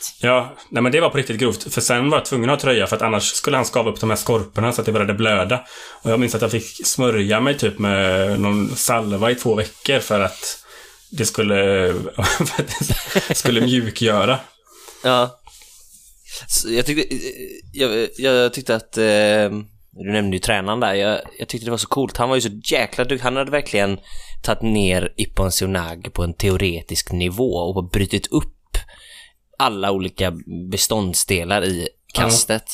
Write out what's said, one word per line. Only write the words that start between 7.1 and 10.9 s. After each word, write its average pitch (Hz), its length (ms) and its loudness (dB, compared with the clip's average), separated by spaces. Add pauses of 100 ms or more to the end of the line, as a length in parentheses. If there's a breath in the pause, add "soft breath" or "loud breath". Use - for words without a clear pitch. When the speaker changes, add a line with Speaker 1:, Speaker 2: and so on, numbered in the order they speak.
Speaker 1:
mig 139 180 0
typ 104 200 -2
med 98 600 2
någon 101 360 2
salva 110 540 0
i 123 40 2
två 120 200 0
veckor 107 440 -2
för 107 220 0
att - 440 -4 (460 loud breath)